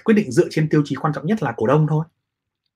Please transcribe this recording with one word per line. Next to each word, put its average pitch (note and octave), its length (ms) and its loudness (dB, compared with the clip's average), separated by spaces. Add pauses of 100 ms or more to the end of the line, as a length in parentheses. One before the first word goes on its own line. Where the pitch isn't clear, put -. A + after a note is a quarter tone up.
quyết A3+ 100 4
định G3+ 180 0
dựa E3+ 180 2
trên D#3 200 -2
tiêu D3+ 160 4
chí D3 100 -6
quan D3+ 180 -2
trọng C#3+ 120 -8
nhất G#3+ 180 -2
là A#2+ 140 -4
cổ A2 100 -2
đông D3 200 4
thôi. D#3 180 -2 (720)